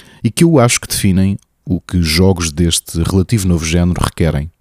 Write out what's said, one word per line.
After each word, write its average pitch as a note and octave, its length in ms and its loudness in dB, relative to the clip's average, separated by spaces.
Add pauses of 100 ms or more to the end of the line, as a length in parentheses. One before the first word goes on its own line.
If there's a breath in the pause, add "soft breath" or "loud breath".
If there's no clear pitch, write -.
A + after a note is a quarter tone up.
(220 loud breath)
e A#2 80 -2
que - 140 0
eu E3 160 4
acho A#2+ 220 2
que - 80 -12
definem F#2+ 480 0 (260)
o F2 160 -4
que F2+ 220 -2
jogos E2+ 500 0
deste E2+ 500 -2
relativo F#2+ 460 0
novo E2+ 160 0
género F2 400 0
requerem. D#2 580 -2